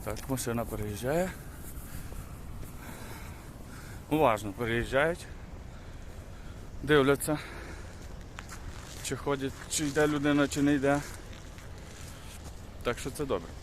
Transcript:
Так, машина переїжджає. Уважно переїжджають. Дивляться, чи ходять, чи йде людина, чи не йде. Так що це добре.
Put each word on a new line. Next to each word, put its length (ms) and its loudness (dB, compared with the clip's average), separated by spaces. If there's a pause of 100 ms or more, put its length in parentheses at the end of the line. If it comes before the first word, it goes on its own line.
Так, 120 -2 (120)
машина 360 0
переїжджає. 640 0 (2750)
Уважно 420 6
переїжджають. 720 2 (1600)
Дивляться, 560 8 (1700)
чи 120 -2
ходять, 360 0 (180)
чи 160 2
йде 200 6
людина, 420 6
чи 140 2
не 120 8
йде. 260 6 (1800)
Так 160 0
що 120 -4
це 140 -2
добре. 240 0 (140)